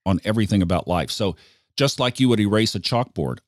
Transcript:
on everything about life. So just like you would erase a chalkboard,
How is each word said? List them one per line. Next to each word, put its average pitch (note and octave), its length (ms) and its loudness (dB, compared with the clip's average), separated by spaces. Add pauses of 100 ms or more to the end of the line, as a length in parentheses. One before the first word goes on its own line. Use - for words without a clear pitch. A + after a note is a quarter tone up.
on F#2+ 180 2
everything G#2 380 2
about F2 260 0
life. E2+ 220 -2
So G2 260 -4 (400)
just C#3 240 -2
like B2 200 -2
you C3 100 4
would A#2 100 4
erase G#2+ 360 2
a G2+ 40 -6
chalkboard, E2+ 680 -4